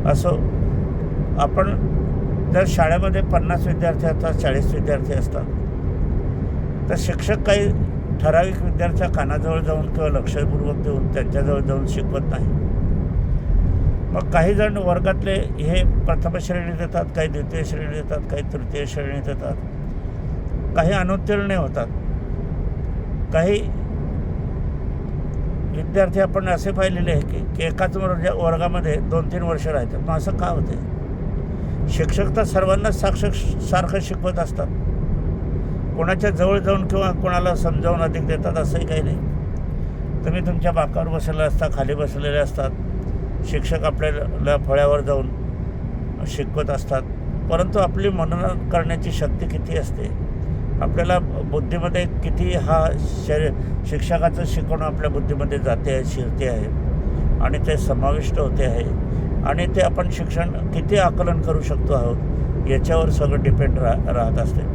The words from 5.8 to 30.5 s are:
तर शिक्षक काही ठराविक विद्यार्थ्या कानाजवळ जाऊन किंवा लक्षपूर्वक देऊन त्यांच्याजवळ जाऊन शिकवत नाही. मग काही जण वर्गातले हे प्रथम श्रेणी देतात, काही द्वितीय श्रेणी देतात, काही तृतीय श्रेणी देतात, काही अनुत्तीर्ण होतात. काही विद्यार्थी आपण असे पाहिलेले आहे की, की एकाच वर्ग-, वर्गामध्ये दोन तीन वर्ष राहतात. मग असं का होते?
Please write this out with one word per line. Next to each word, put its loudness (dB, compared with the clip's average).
तर 2
शिक्षक 0
काही 2
ठराविक 2
विद्यार्थ्या 2
कानाजवळ 0
जाऊन 0
किंवा 2
लक्षपूर्वक 0
देऊन 0
त्यांच्याजवळ 2
जाऊन 0
शिकवत 0
नाही. 0
मग -2
काही 4
जण 2
वर्गातले 0
हे 2
प्रथम 0
श्रेणी -4
देतात, -2
काही 0
द्वितीय -4
श्रेणी -4
देतात, -2
काही -2
तृतीय -4
श्रेणी -4
देतात, -4
काही 2
अनुत्तीर्ण 0
होतात. -2
काही 0
विद्यार्थी 2
आपण 0
असे 0
पाहिलेले 0
आहे 2
की, -4
की -2
एकाच -2
वर्ग-, -2
वर्गामध्ये 0
दोन 0
तीन -2
वर्ष -2
राहतात. -2
मग 0
असं 0
का 0
होते? -2